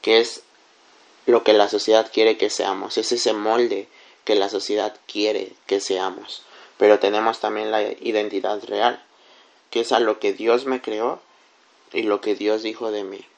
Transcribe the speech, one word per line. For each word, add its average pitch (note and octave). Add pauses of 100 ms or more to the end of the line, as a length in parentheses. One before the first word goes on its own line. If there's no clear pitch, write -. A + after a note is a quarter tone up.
que A2+
es - (840)
lo A#2+
que G#2+
la G#2
sociedad A2
quiere A2
que G#2
seamos, F#2+
es A2
ese A#2
molde A2 (360)
que G#2+
la G2
sociedad G#2 (100)
quiere G#2 (140)
que G2
seamos. F#2+ (340)
Pero G#2
tenemos G#2+
también G#2+
la A2
identidad G#2
real, G#2 (680)
que A#2
es A#2
a A#2
lo A2
que G2+
Dios A#2
me C3
creó A2+ (720)
y A2+
lo G#2
que G#2+
Dios G#2+
dijo A2
de G#2
mí. G2 (160)